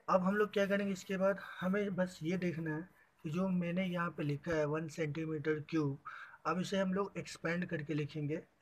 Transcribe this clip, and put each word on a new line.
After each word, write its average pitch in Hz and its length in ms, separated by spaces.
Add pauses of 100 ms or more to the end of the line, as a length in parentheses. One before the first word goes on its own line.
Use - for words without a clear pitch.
अब 185 120
हम 196 140
लोग 208 180
क्या 202 120
करेंगे 202 280
इसके 185 240
बाद, 196 220 (200)
हमें 196 360
बस 180 280
ये 180 140
देखना 165 380
है 170 140 (340)
कि 165 60
जो 180 180
मैंने 180 380
यहाँ 175 240
पे 156 140
लिखा 147 280
है 156 140
वन 156 220
सेंटीमीटर 156 800
क्यूब, 147 300 (460)
अब 165 140
इसे 190 180
हम 185 160
लोग 196 240
expand 170 480
करके 151 280
लिखेंगे, 151 500 (180)